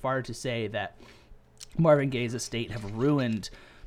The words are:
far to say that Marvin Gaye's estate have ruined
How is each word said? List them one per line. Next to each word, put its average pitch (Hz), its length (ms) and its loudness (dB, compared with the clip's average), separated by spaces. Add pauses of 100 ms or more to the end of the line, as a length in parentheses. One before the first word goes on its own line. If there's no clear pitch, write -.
far 131 220 -2
to 117 120 -10
say 117 340 -4
that 104 280 -6 (840)
Marvin 147 320 6
Gaye's 120 240 -2
estate 117 360 -4
have 107 140 -6 (120)
ruined 123 520 2 (380)